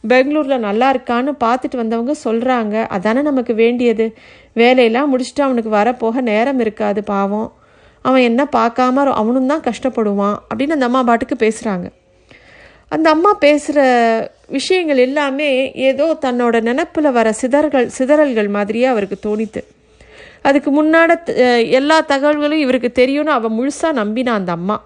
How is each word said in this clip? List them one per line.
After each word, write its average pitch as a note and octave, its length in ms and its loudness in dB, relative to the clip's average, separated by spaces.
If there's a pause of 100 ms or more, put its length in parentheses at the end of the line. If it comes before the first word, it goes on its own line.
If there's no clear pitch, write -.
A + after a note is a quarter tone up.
பெங்களூர்ல C4+ 500 2
நல்லா A3+ 360 0
இருக்கான்னு B3+ 460 -2
பார்த்துட்டு B3+ 360 -2
வந்தவங்க A#3 480 -2
சொல்றாங்க. A3+ 640 -2
அதானே G#3+ 340 -2
நமக்கு C4 320 -2
வேண்டியது. A3+ 640 0 (360)
வேலையெல்லாம் B3+ 640 2
முடிச்சுட்டு B3+ 240 -4
அவனுக்கு A#3+ 280 0
வரப்போக A3+ 520 0
நேரம் B3 380 0
இருக்காது G#3 440 -2
பாவம். G3+ 500 -4 (480)
அவன் C4 200 2
என்ன B3 300 2
பார்க்காம B3+ 440 0
ரொ-, C#4 160 2
அவனும் B3 360 0
தான் D#4 140 -2
கஷ்டப்படுவான்" G#3 760 -2 (180)
அப்படின்னு C4+ 180 -2
அந்த C#4 140 0
அம்மா B3+ 180 0
பாட்டுக்கு B3 320 0
பேசுறாங்க. G#3+ 500 -4 (1000)
அந்த D#4+ 220 0
அம்மா F4 320 4
பேசுற D4 420 2 (640)
விஷயங்கள் D4+ 500 0
எல்லாமே C4+ 760 0
ஏதோ C4+ 500 0
தன்னோட A#3+ 400 0
நினைப்புல D4 500 -2
வர A3+ 300 2
சிதறல்கள், C4+ 560 0
சிதறல்கள் C4 520 2
மாதிரியே G#3 360 -2
அவருக்கு G3+ 420 -2
தோணித்து. G#3+ 360 -6 (760)
அதுக்கு C#4+ 420 2
முன்னாடி E4 400 4
த-, B3 340 2
எல்லா C#4 440 2
தகவல்களும் D4 500 0
இவருக்கு B3+ 400 0
தெரியும்னு C#4 400 0
அவ A3+ 180 0
முழுசா C#4 440 -2
நம்பினா A3+ 340 -2
அந்த G3+ 240 -2
அம்மா. F3+ 340 -6